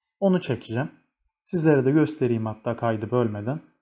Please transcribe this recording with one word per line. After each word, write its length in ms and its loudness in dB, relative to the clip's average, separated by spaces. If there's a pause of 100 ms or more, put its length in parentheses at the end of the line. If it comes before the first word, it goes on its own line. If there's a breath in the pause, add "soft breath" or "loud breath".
(200)
Onu 200 2
çekeceğim. 500 -4 (540)
Sizlere 400 2
de 60 4
göstereyim 560 0
hatta 300 -6
kaydı 340 -2
bölmeden. 500 -2 (220)